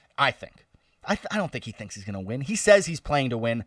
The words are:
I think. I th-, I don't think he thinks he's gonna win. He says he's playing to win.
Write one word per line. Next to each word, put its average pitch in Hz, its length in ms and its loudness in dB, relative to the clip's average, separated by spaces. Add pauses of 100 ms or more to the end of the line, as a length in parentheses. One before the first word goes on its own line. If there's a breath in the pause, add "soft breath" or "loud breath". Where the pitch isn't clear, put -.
(160 soft breath)
I 135 140 2
think. - 360 -16 (400)
I 208 100 0
th-, - 140 -12
I 214 60 -4
don't 190 160 -2
think 117 120 -8
he 113 80 -10
thinks 101 240 -14
he's 101 80 -16
gonna 98 180 -8
win. 113 180 -6
He 165 160 -4
says 202 300 8
he's 165 140 -6
playing 143 280 0
to 120 80 -2
win. 113 300 -2